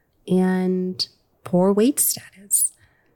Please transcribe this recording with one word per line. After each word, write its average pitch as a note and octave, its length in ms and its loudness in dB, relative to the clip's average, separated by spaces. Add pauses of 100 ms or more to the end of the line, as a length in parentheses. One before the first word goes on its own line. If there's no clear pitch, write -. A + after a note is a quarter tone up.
(280)
and F#3 800 -2 (360)
poor F#3 300 2
weight A3+ 260 2
status. - 720 -4 (440)